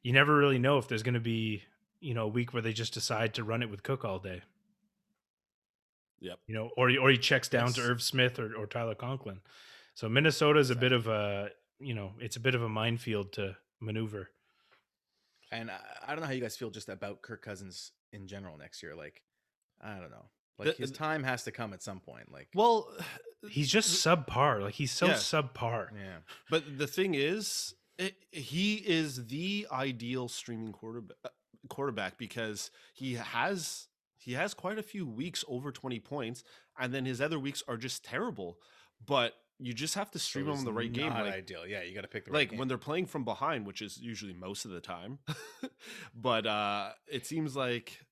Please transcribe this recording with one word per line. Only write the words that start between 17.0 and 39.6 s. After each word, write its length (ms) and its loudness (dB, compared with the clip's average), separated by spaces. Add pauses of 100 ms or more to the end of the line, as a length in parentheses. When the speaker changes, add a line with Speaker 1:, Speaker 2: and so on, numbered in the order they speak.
Speaker 3:
Kirk 220 -14
Cousins 480 -12 (220)
in 140 -14
general 300 -12
next 260 -16
year. 120 -12
Like, 260 -14 (600)
I 180 -10
don't 120 -16
know. 140 -20 (340)
Like, 180 -2
Speaker 2:
The, 60 -8
Speaker 3:
his 80 -6
Speaker 2:
the 60 -16
Speaker 3:
time 260 -2
has 220 -4
to 60 -8
come 220 -8
at 80 -16
some 180 -10
point. 320 -18
Like, 220 -18
Speaker 2:
Well, 340 6 (640)
Speaker 1:
He's 200 2
just 340 4
Speaker 2:
th- 140 10
Speaker 1:
subpar. 440 4
Like, 140 -2
he's 160 -2
so 160 4
Speaker 2:
Yeah. 60 8
Speaker 1:
subpar. 800 0
Speaker 3:
Yeah. 240 -10 (340)
Speaker 2:
But 260 0
the 100 0
thing 280 2
is, 580 -2 (240)
it, 180 -6 (160)
he 440 0
is 500 0
the 460 -2
ideal 560 -2
streaming 440 -8
quarterba-, 400 -12 (140)
uh, 40 -8 (380)
quarterback 520 -4
because 500 -6 (240)
he 220 -6
has, 720 -2 (300)
he 160 -10
has 200 -2
quite 240 -6
a 60 -6
few 240 -8
weeks 400 -6
over 240 -6
twenty 280 -6
points, 440 -6 (360)
and 140 -2
then 120 -2
his 140 -4
other 200 0
weeks 280 -6
are 100 -4
just 280 -8
terrible. 540 -6 (440)
But 300 2 (260)
you 140 -6